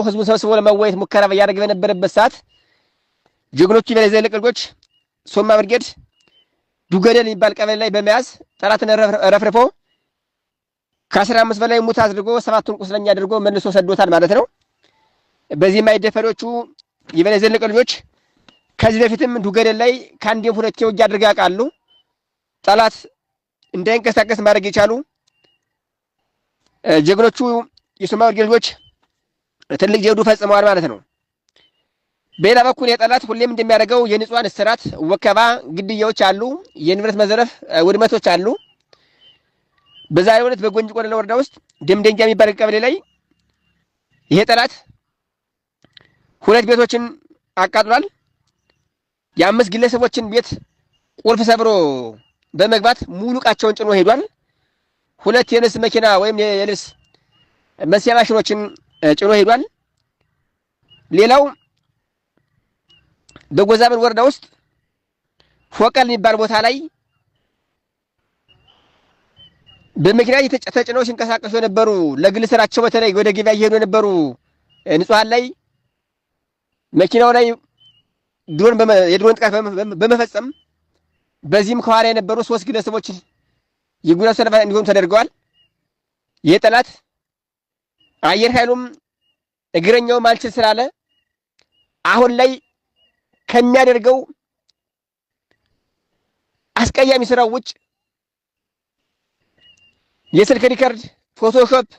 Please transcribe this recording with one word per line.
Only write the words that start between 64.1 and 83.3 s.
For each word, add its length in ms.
ውስጥ 200
ፎቀል 340
የሚባል 300
ቦታ 240
ላይ 160
በመኪና 420
እየተጨ-፣ 340
ተጭነው 320
ሲንቀሳቀሱ 500
የነበሩ 340
ለግል 300
ስራቸው 360
በተለይ 300
ወደ 180
ገበያ 220
እየሄዱ 220
የነበሩ፣ 320
እ፣ 100
ንጹሐን 320
ላይ 140
መኪናው 400
ላይ 140
ድሮን 280
በመ-፣ 200
የድሮን 280
ጥቃት 160
በመ-፣ 220
በመ-፣ 220
በመፈጸም 500
በዚህም 380
ከኋላ 240
የነበሩ 360
ሶስት 220
ግለሰቦች 420